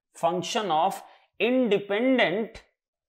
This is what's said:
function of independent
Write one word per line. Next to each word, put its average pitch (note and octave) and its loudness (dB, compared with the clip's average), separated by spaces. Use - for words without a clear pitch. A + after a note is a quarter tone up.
function F3+ -2
of F3 0
independent A3+ 0